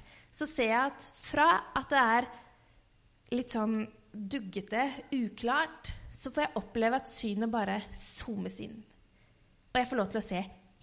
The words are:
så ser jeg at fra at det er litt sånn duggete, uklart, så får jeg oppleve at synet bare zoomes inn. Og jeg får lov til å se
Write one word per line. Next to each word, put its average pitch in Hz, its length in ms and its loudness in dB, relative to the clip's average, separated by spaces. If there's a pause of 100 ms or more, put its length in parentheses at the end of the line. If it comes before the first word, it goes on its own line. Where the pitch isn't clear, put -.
(340)
så 302 160 -2
ser 233 220 2
jeg 262 220 2
at - 160 -14 (120)
fra 302 280 4 (280)
at - 140 -2
det 269 140 6 (120)
er 254 120 2 (1080)
litt 247 180 -2
sånn 220 300 2 (280)
duggete, 208 760 -2 (260)
uklart, 262 800 0 (260)
så 262 160 -8
får 294 100 2
jeg - 160 0
oppleve 226 380 2
at - 140 -4
synet 220 420 -2
bare 202 240 0 (200)
zoomes 190 680 -6
inn. 226 160 -10 (920)
Og - 80 2
jeg 247 120 0
får 262 100 2
lov 190 100 0
til 220 100 -2
å - 40 -4
se 185 160 -2 (420)